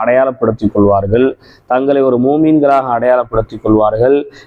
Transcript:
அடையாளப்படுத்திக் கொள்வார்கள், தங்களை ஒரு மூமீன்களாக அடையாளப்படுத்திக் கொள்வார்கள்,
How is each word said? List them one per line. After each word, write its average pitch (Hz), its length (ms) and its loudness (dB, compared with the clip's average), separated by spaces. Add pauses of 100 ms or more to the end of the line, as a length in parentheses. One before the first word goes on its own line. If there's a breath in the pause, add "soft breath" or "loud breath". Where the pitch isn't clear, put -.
அடையாளப்படுத்திக் 120 680 -2
கொள்வார்கள், 101 640 0 (280 soft breath)
தங்களை 135 360 0
ஒரு 127 160 0
மூமீன்களாக 139 800 0
அடையாளப்படுத்திக் 117 640 -2
கொள்வார்கள், 110 720 0 (140 loud breath)